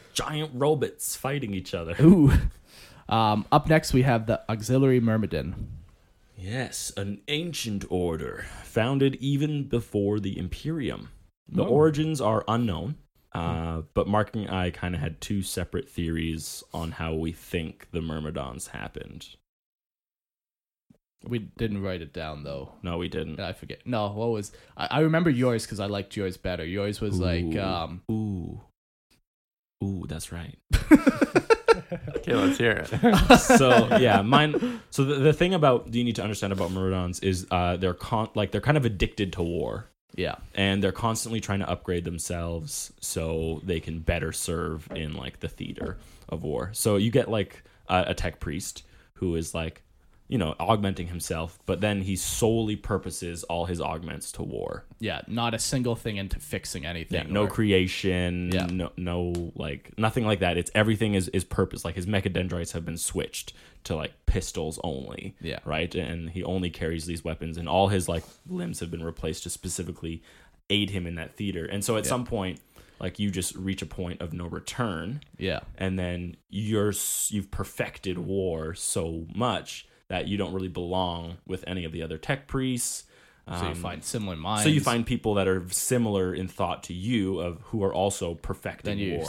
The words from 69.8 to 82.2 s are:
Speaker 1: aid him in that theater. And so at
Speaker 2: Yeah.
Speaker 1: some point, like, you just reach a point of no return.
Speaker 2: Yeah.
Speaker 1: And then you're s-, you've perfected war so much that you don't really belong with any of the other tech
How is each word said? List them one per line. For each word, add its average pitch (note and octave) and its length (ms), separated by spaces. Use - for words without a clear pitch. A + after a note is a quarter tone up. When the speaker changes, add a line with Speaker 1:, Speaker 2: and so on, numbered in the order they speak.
Speaker 1:
aid G#2 200
him F2+ 160
in E2+ 80
that D#2+ 220
theater. F#2 280
And G2+ 200
so A2+ 120
at G#2+ 60
Speaker 2:
Yeah. - 80
Speaker 1:
some B2 140
point, G2 340
like, - 220
you G#2 100
just F2+ 240
reach F#2+ 260
a D#2+ 60
point F2 340
of E2 120
no F2 140
return. F#2 720
Speaker 2:
Yeah. F#2 220
Speaker 1:
And F#2+ 180
then F2 400
you're G#2 380
s-, - 420
you've G2+ 220
perfected - 640
war F2 560
so E2 580
much G#2 540
that F2+ 200
you G2+ 80
don't F#2 180
really F#2+ 140
belong F2 680
with F#2 180
any F2+ 180
of D#2 60
the E2 100
other D#2+ 160
tech C#3 300